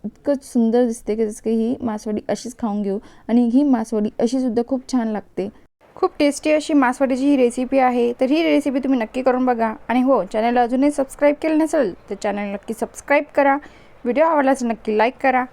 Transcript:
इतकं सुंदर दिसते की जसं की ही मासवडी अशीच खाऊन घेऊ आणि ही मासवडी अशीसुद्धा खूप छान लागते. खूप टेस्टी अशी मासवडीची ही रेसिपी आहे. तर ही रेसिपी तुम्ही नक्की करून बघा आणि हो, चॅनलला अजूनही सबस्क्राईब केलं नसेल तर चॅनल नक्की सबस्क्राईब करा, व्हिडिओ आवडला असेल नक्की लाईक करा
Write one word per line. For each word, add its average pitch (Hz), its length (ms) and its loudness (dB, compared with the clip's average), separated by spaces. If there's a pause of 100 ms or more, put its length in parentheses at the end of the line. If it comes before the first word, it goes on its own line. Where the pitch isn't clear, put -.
इतकं - 280 -6 (100)
सुंदर 233 420 2
दिसते 226 300 -4
की 220 100 -2
जसं 214 180 -10
की 220 80 -2
ही 226 300 0
मासवडी 214 480 -6
अशीच 214 280 -8
खाऊन 208 240 -4
घेऊ 196 180 -4 (280)
आणि 240 260 2
ही 277 100 4
मासवडी 220 460 0 (100)
अशीसुद्धा 240 480 0
खूप 262 240 -6
छान 233 160 -2
लागते. 202 420 -8 (460)
खूप - 240 -2
टेस्टी 294 320 0
अशी 302 220 0
मासवडीची 262 520 2
ही 285 120 4
रेसिपी 254 420 0
आहे. 247 340 2
तर 262 120 0
ही 302 180 2
रेसिपी 294 360 0
तुम्ही 262 200 0
नक्की 226 220 -4
करून 254 240 2
बघा 226 280 0 (140)
आणि 247 140 2
हो, 247 220 2
चॅनलला 233 380 0
अजूनही 262 300 2
सबस्क्राईब 294 500 0
केलं 320 160 0
नसेल 302 360 0 (160)
तर - 60 -8
चॅनल 202 380 -6
नक्की 208 200 -10
सबस्क्राईब 277 500 -2 (120)
करा, 277 220 2 (460)
व्हिडिओ 247 200 0
आवडला 285 280 2
असेल 254 160 -2
नक्की 220 300 -4
लाईक 233 240 2
करा 254 320 0